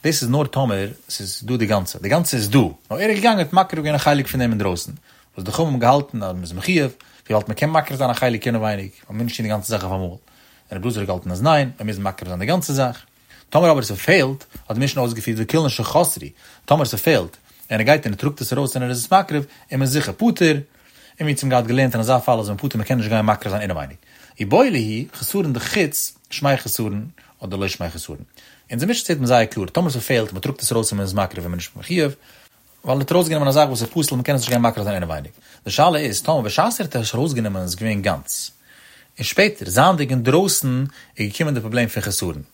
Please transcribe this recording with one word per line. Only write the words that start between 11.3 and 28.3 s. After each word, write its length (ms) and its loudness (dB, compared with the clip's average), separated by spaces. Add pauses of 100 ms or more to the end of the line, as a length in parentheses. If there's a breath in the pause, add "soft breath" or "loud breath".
אז 120 -2
ניין, 360 4
מען 100 -6
איז 100 -6
מקריב 300 -6
זיין, 100 -6
די 60 -4
גאנצע 280 0
זאך. 240 0 (520 soft breath)
תומר 220 6
אבער 80 6
איז 120 -4
ער 60 -6
פעלט, 460 2 (100)
האט 160 -20
מען 100 -2
נישט 180 0
אויסגעפירט, 400 -2
ווי 80 -2
קילן 180 2
איז 160 0
א 40 -2
חסרי. 460 0 (360 loud breath)
תומר 160 6
איז 120 -2
ער 60 -4
פעלט. 380 2 (320 loud breath)
ער 120 0
גייט 240 4
אין 80 -2
דער 80 -8
טרוקט 180 -2
איז 140 -4
ארויס, 240 -2
ער 120 -2
איז 220 -4
מקריב, 340 2 (260 loud breath)
ער 100 -2
איז 80 2
זיכער 240 -2
פטור. 420 2 (640 soft breath)
ער 80 -2
האט 80 0
צום 140 -2
גאט 160 4
געלערנט, 300 2
אין 80 0
דער 160 4
פאל, 200 2
אז 100 -4
מען 80 -4
פטור, 180 -4
מען 120 -2
קען 100 0
נישט 120 -2
גיין 160 2
מקריב 240 0
זיין, 120 -2
אין 60 -6
דער 100 -4
ווייניק. 200 -10 (420 soft breath)
אי 60 -4
בא 160 4
אליו, 520 0
חסורים 400 -2
דה 60 -2
חיץ, 580 -2 (120)
שמי 280 0
חסורים, 500 -4 (360 soft breath)
אדער 160 -6
לא 80 -2
שמי 220 -6
חסורים. 320 -12 (480 soft breath)